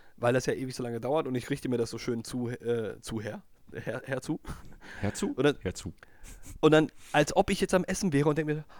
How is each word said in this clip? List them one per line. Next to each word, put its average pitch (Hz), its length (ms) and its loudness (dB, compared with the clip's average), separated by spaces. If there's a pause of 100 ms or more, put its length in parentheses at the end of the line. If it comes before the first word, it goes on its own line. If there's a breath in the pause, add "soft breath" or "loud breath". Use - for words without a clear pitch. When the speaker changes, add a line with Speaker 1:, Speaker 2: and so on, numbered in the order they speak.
(160 soft breath)
Speaker 1:
weil 120 160 4
das 127 140 4
ja 143 80 2
ewig 127 220 -6
so 127 80 -6
lange 117 160 -4
dauert 139 260 0
und 127 80 -2
ich 123 160 -2
richte 143 180 -4
mir 123 100 2
das 117 120 0
so 117 80 -8
schön 113 240 -2
zu, 123 260 -4
äh, 117 520 -4
zu 113 200 -6
her, 104 220 -8 (320)
her, 120 300 -6
herzu. 131 340 -4 (640 loud breath)
Speaker 2:
Herzu? 143 360 -2
Speaker 1:
Und 127 60 0
dann, 143 200 4
Speaker 2:
Herzu. 90 300 -6 (680 loud breath)
Speaker 1:
und 160 120 8
dann, 156 200 6 (180)
als 151 260 4
ob 196 140 4
ich 196 100 0
jetzt 196 140 2
am 185 100 6
Essen 185 280 -2
wäre 139 160 4
und 147 100 2
denke 151 160 0
mir, 156 100 -8 (160 loud breath)